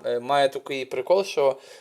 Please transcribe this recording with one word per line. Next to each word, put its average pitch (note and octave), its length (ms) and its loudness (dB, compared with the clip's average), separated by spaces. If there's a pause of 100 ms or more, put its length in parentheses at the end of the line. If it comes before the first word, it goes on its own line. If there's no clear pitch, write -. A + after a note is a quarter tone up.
е, A#2+ 140 -2
має C#3 300 2
такий C3+ 360 -8
прикол, C3 380 0
що C3+ 320 2 (260)